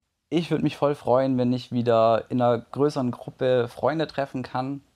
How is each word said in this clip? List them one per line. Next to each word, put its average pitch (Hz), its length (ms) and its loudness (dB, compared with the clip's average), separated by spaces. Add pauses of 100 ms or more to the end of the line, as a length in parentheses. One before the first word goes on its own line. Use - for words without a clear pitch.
(300)
Ich 160 220 0
würd 160 100 0
mich 147 160 0
voll 147 160 2
freuen, 135 460 2
wenn 123 120 2
ich 123 200 -4
wieder 117 580 2
in 123 120 -2
einer 120 180 2
größeren 135 500 -2
Gruppe 127 580 -2
Freunde 147 380 -2
treffen 135 380 -8
kann. 131 380 -8 (140)